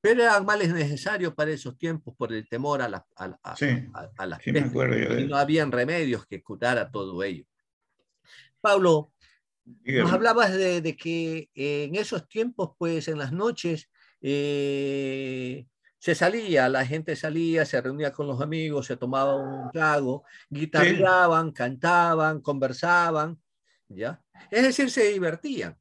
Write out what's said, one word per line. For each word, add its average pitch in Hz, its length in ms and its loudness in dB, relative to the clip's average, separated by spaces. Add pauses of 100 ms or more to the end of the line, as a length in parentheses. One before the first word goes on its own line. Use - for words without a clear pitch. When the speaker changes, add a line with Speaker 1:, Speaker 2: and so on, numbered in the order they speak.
Speaker 1:
Pero 233 220 4
eran 208 220 6
males 202 280 2
necesarios 165 600 -2
para 151 160 0
esos 131 260 -8
tiempos 165 400 -6
por 113 160 -4
el 110 140 -8
temor 139 340 -2
a 120 60 -2
la, 95 180 -8 (120)
a, 92 260 -12
a, 80 120 -14
Speaker 2:
Sí, 143 100 -2 (280)
Speaker 1:
a, 78 240 -14
a 95 80 -8
las 85 160 -10
Speaker 2:
sí 127 100 -4
me 143 100 2
Speaker 1:
pestes. 127 100 -2
Speaker 2:
acuerdo - 260 0
yo - 160 0
de 123 80 0
Speaker 1:
Y - 40 -2
no 139 100 -4
Speaker 2:
eso. - 0 -
Speaker 1:
habían 143 360 2
remedios 127 540 -2
que 95 160 -14
curara 110 480 -2
todo 95 320 -8
ello. 92 220 -6 (1200)
Pablo, 180 500 4 (520)
Speaker 2:
Dígame. 123 400 0
Speaker 1:
nos 87 100 4
hablabas 220 400 4
de, 180 280 2
de 156 140 -4
que, 165 580 -6
eh, 147 300 -4
en 147 120 -6
esos 208 320 -4
tiempos, 220 520 -4
pues, 165 300 -2
en 156 100 -4
las 131 120 -6
noches, 175 580 -4 (320)
eh, 139 1500 -4 (340)
se 175 140 0
salía, 180 540 2
la 131 160 0
gente 156 320 -4
salía, 160 480 0
se 131 160 -2
reunía 139 320 -4
con 147 120 -6
los 131 160 -4
amigos, 151 460 -2
se 143 80 -4
tomaba 135 400 0
un 135 360 -6
trago, 147 520 0 (260)
Speaker 2:
Sí. 143 120 -10
Speaker 1:
guitarreaban, 170 880 4
cantaban, 156 920 2
conversaban, 160 960 0 (520)
¿ya? 113 340 -8 (260)
Es 226 140 4
decir, 262 260 2
se 220 220 4
divertían. 170 680 -4